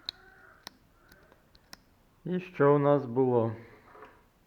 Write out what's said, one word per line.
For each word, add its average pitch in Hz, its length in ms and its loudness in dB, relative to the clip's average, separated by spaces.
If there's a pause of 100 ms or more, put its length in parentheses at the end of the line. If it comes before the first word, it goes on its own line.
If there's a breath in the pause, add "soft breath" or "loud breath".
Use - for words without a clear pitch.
(2250 loud breath)
І 180 160 -6
що 143 340 2
у 147 40 2
нас 143 280 2
було? 120 460 0 (960 loud breath)